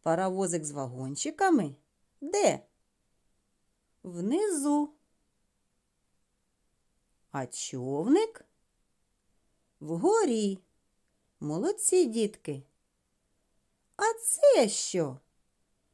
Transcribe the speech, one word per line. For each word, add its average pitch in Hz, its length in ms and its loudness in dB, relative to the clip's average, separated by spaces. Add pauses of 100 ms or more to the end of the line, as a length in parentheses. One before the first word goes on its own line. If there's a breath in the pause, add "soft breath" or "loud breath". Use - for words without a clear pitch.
Паровозик 175 640 -2
з 147 60 -10
вагончиками 143 1040 -2 (460)
де? 320 440 0 (1400)
Внизу. 294 920 -2 (2500)
А 135 140 -6
човник? 160 1000 -2 (1300)
Вгорі. 214 800 2 (800)
Молодці, 302 680 0
дітки. 214 580 -4 (1300)
А 440 180 0
це 440 560 4
що? 147 500 -4 (760)